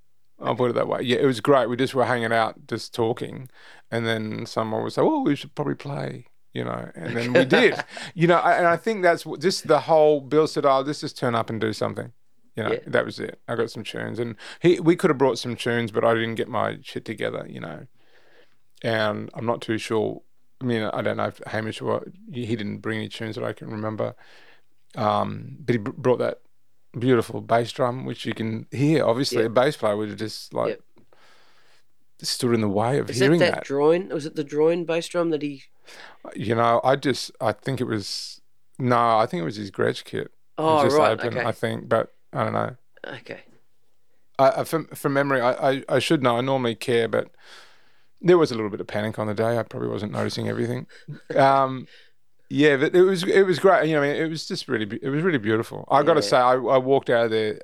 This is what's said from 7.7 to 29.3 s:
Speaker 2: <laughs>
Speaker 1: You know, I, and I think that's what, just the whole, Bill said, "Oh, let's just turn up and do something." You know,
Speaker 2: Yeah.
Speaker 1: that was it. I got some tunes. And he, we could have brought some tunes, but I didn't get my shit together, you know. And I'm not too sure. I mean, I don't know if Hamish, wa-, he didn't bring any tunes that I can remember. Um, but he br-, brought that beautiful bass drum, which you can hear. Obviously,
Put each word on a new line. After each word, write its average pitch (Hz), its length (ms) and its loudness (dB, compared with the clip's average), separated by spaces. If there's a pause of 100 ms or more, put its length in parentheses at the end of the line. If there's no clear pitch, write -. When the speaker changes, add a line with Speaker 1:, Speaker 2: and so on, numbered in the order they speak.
Speaker 2:
<laughs> - 160 -14
Speaker 1:
You 160 120 2
know, 170 120 6
I, 170 160 4
and 175 120 2
I 170 100 4
think 208 260 -4
that's 170 220 4
what, 156 160 -10
just 185 280 -2
the 147 120 6
whole, 151 400 6
Bill 143 280 2
said, 143 180 -2
"Oh, 135 140 4
let's 143 200 -6
just - 160 -10
turn 123 200 0
up 113 140 -2
and 110 100 -6
do 110 120 -2
something." 110 400 -6 (440)
You 110 80 -4
know, 110 80 -2
Speaker 2:
Yeah. 120 60 -2 (100)
Speaker 1:
that 120 160 4
was 110 160 -8
it. - 280 -10
I 120 60 -6
got 117 160 -2
some 113 140 -12
tunes. 113 340 -8
And 117 160 -6 (260)
he, 175 200 4
we 170 160 4
could 180 140 2
have 131 80 0
brought 127 200 2
some 123 180 -6
tunes, 117 360 -2
but 117 120 0
I 117 100 6
didn't 113 200 -2
get 110 140 -4
my 107 340 -2
shit - 220 -10
together, 113 440 -6
you 127 120 -14
know. - 260 -12 (960)
And 107 520 -2
I'm 113 120 -10
not 117 160 -2
too 110 160 -2
sure. 110 420 -2 (400)
I 131 40 -6
mean, 117 180 -2
I - 180 -4
don't 107 160 -2
know 107 100 -2
if - 200 -10
Hamish, 110 340 -6
wa-, 117 200 -2 (320)
he 120 240 -4
didn't 104 220 -6
bring 110 200 -6
any 107 100 -6
tunes 107 280 -10
that 117 80 -6
I 113 80 -4
can - 180 -14
remember. 110 440 -4 (800)
Um, 104 640 -2
but 123 140 0
he 117 40 0
br-, 107 140 -6
brought 123 260 0
that 117 220 -4 (580)
beautiful 113 420 2
bass 110 320 0
drum, 127 320 -2
which 127 220 -10
you 117 80 -4
can 110 360 -6
hear. 143 340 2
Obviously, 117 380 2